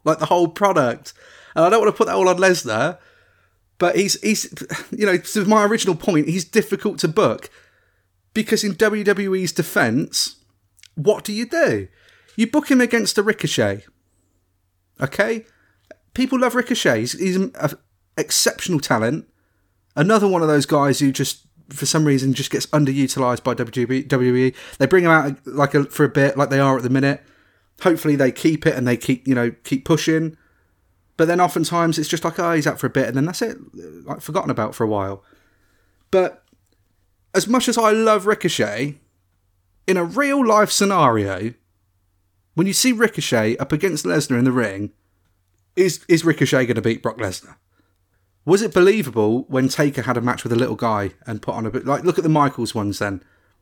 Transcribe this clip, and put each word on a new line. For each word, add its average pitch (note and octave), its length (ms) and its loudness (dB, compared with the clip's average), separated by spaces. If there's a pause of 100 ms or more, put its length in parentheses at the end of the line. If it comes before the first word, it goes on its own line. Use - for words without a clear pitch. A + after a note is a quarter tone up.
like, D#3 160 0
the D3+ 80 -2
whole F3 200 4
product. E3 640 0 (400)
And D#3+ 120 4
I F3+ 40 6
don't A3+ 100 6
wanna G#3 120 4
put A3 160 0
that F3 80 -2
all F#3+ 140 4
on F3+ 80 2
Lesnar, D#3+ 600 0 (800)
but F3 200 2
he's, G3 240 0
he's, G#3 320 -2 (380)
you G#3 140 -2
know, F#3 120 2
to G3 280 -4
my G#3+ 200 4
original G3+ 300 0
point, D#3 340 0
he's F3 160 -4
difficult G#3+ 540 -2
to F3 80 -2
book. D#3 420 0 (840)
Because A3 300 -2
in G3+ 100 -4
W G#3+ 300 0
W G3 320 0
E's F#3 160 -2
defense, - 840 -2 (580)
what F#3+ 280 0
do G#3 100 -8
you A3 120 -4
do? F3+ 440 -2 (480)
You A3+ 100 2
book D4+ 240 0
him B3+ 100 6
against A#3 360 0
a G#3 60 2
Ricochet. A#2+ 640 -2 (1160)
Okay? A3 440 -2 (680)
People C4 260 0
love A#3+ 160 2
Ricochet. F3+ 460 0
He's, B2 180 -6
he's F#3 160 0
an F#3+ 180 -2 (640)
exceptional - 640 -2
talent. A#2+ 480 -2 (680)
Another G3+ 320 4
one F3+ 140 2
of D#3+ 60 2
those D3 180 2
guys C#3+ 340 2
who C#3 120 2
just, - 340 -6 (240)
for C#3+ 160 -8
some D#3 200 2
reason, C3+ 280 2
just C3+ 180 -4
gets - 160 -4
underutilized C3+ 760 0
by B2 100 -2
W B2 500 -2
W B2+ 320 2
E. B2+ 180 2 (240)
They C3+ 80 2
bring F#3 200 4
him E3 60 6
out, D3 240 2 (120)
like, C#3 260 0
a, C#3+ 120 2
for - 180 0
a C#3 60 2
bit, C#3 280 2
like C#3 120 0
they C3+ 100 0
are C3+ 180 4
at A#2+ 60 -6
the B2 60 -2
minute. C3+ 340 0 (580)
Hopefully D#3 340 2
they C3+ 160 2
keep D#3+ 360 0
it D3+ 80 0
and B2 120 -2
they B2 100 2
keep, C3 300 -4
you C3+ 60 2
know, A#2+ 180 0 (120)
keep C3 220 -6
pushing. D#3+ 520 -2 (800)
But D#3+ 100 2
then F3 120 0
oftentimes E3+ 580 0
it's D3+ 120 -6
just E3+ 160 -4
like, E3 120 -4
"Oh, E3+ 140 -2
he's D#3 160 0
out - 120 -4
for C3 80 -4
a - 20 0
bit," C3 180 0
and A#2+ 80 -6
then C#3 100 0
that's F3 160 -6
it, A2+ 160 -6 (480)
like, - 160 -12
forgotten D#3 300 -4
about A2 240 -4
for - 80 -4
a A2 40 -2
while. G2 360 -4 (880)
But F#3 320 0 (880)
as F#3+ 140 -2
much A#3+ 220 0
as A3 80 0
I A3 140 4
love G#3+ 360 2
Ricochet, D3 720 -2 (880)
in F#3+ 100 2
a - 60 0
real C#4 420 0
life G#3+ 260 4
scenario, A#2 840 0 (1000)
when F3 140 0
you G3 60 -4
see - 180 2
Ricochet C3 640 0
up - 140 -4
against D#3+ 340 -2
Lesnar D3+ 320 0
in B2 80 2
the C3 60 4
ring, G#2 400 -4 (840)
is, F#3 320 0
is E3 180 2
Ricochet C#3+ 400 2
gonna A2+ 160 -2
beat A2+ 200 0
Brock A2+ 160 -6
Lesnar? - 380 -8 (920)
Was F#3+ 160 4
it G#3+ 140 -2
believable C3+ 720 2
when C3 220 0
Taker C#3 340 -2
had B2 140 -2
a A#2 40 -2
match A#2+ 220 -4
with A#2 100 -2
a - 20 2
little A#2 200 0
guy G#2 360 -2 (140)
and A2 160 -10
put - 140 -6
on A2 100 -6
a G#2+ 60 -4
bit, B2 140 -6
like, C3+ 180 -2
look F3+ 160 0
at D#3+ 40 -4
the D#3+ 60 0
Michaels C#3+ 460 0
ones G2+ 240 -4
then. G2+ 240 -6 (380)